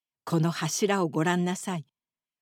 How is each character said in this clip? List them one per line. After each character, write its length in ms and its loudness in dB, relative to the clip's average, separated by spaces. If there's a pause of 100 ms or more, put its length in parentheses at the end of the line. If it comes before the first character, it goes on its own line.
(260)
こ 120 2
の 120 2
柱 520 0
を 60 0
ご 160 0
覧 220 2
な 100 -2
さ 200 -6
い。 100 -8 (560)